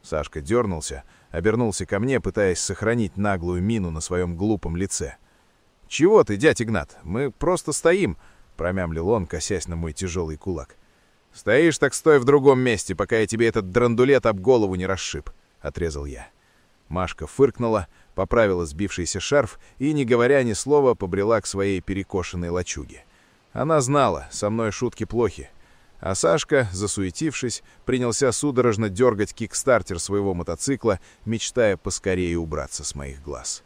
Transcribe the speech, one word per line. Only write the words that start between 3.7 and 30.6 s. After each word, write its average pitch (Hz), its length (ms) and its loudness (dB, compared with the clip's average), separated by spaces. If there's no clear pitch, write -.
на 78 100 -6
своем 87 360 -2
глупом 90 400 -2
лице. 90 400 -6
«Чего 185 360 6
ты, 101 120 -2
дядь 127 240 4
Игнат? 110 440 -4
Мы 120 260 -4
просто 160 420 -2
стоим!» — 165 440 2
промямлил 85 520 -2
он, 107 180 0
косясь 87 420 -6
на 85 80 -8
мой 82 160 -6
тяжелый 85 440 -6
кулак. 80 400 -8
«Стоишь, 147 460 2
так 139 160 0
стой 151 240 6
в 120 60 2
другом 135 340 6
месте, 113 380 0
пока 107 220 0
я 107 80 2
тебе 113 200 2
этот 104 240 0
драндулет 120 560 2
об 101 140 0
голову 104 340 4
не 90 100 -2
расшиб», — 92 460 -6
отрезал 73 440 -6
я. 65 240 -14
Машка 90 400 -6
фыркнула, 113 580 0
поправила 92 500 0
сбившийся 90 540 -8
шарф 139 400 -2
и, 143 140 -2
не 147 120 0
говоря 123 380 4
ни 117 120 -2
слова, 135 400 2
побрела 98 460 0
к - 60 -14
своей 98 340 -2
перекошенной 90 680 -6
лачуге. 85 560 -6
Она 147 280 0
знала, 120 520 0
со 104 180 -2
мной 110 220 -2
шутки 113 320 -6
плохи. 104 460 -4
А 95 140 -4
Сашка, 151 580 2
засуетившись, 104 880 -4
принялся 123 480 2
судорожно 117 560 2
дергать 104 460 2
кикстартер 104 680 0
своего 98 340 -2
мотоцикла, 90 640 -2